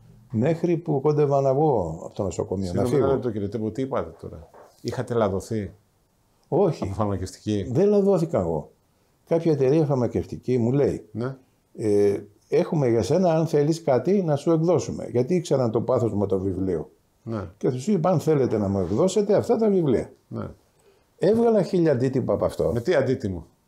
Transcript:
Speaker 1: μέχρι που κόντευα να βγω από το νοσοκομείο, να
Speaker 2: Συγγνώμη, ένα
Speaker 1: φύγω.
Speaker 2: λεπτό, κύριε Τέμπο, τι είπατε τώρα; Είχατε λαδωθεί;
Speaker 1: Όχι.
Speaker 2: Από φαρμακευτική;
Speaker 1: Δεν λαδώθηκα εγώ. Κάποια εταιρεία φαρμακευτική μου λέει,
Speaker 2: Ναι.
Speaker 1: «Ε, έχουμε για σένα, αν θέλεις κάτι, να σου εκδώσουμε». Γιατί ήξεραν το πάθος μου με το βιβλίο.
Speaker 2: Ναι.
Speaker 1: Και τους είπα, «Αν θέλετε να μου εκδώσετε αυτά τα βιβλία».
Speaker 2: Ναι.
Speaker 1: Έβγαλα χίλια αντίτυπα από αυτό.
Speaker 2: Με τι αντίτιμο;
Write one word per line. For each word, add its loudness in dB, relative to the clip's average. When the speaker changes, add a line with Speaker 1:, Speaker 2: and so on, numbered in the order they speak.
Speaker 1:
μέχρι 0
που -2
κόντευα 2
να 2
βγω 0
από -16
το -4
νοσοκομείο, -4
να -6
Speaker 2:
Συγγνώμη, 0
ένα 2
Speaker 1:
φύγω. 2
Speaker 2:
λεπτό, -4
κύριε -4
Τέμπο, -4
τι -6
είπατε -4
τώρα; -16
Είχατε -6
λαδωθεί; -2
Speaker 1:
Όχι. 0
Speaker 2:
Από -6
φαρμακευτική; -4
Speaker 1:
Δεν 2
λαδώθηκα 2
εγώ. -4
Κάποια 0
εταιρεία 2
φαρμακευτική -2
μου 2
λέει, 0
Speaker 2:
Ναι. -6
Speaker 1:
«Ε, 2
έχουμε 2
για 2
σένα, 2
αν 2
θέλεις 0
κάτι, 2
να 0
σου 0
εκδώσουμε». 0
Γιατί 0
ήξεραν 0
το 0
πάθος 0
μου -2
με 0
το 0
βιβλίο. -2
Speaker 2:
Ναι. -6
Speaker 1:
Και -2
τους -6
είπα, 0
«Αν 4
θέλετε 2
να 0
μου 0
εκδώσετε 2
αυτά 2
τα 2
βιβλία». 0
Speaker 2:
Ναι. -10
Speaker 1:
Έβγαλα 2
χίλια 2
αντίτυπα 0
από 0
αυτό. -2
Speaker 2:
Με -2
τι 0
αντίτιμο; -2